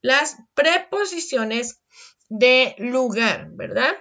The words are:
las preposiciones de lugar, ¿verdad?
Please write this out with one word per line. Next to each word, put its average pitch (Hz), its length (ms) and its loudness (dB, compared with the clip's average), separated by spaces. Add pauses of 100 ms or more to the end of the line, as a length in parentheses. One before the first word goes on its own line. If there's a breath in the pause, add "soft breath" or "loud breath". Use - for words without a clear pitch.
las 277 340 2 (200)
preposiciones 330 1300 -2 (460 loud breath)
de 247 520 2
lugar, 233 720 -2
¿verdad? 262 500 -2